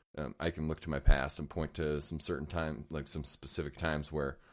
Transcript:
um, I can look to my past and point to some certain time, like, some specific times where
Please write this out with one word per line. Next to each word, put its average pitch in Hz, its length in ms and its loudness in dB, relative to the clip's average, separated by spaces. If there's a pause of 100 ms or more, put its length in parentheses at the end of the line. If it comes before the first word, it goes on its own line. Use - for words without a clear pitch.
(180)
um, 73 220 -6
I 82 120 0
can 78 160 -2
look 78 140 -2
to - 80 -6
my 71 100 0
past 69 400 8
and 73 100 -6
point 80 260 -2
to 76 240 0
some 78 200 -6
certain 76 280 -2
time, 78 420 -4
like, 73 180 -4
some 78 160 -4
specific 73 520 -4
times 76 360 0
where 71 260 -2 (160)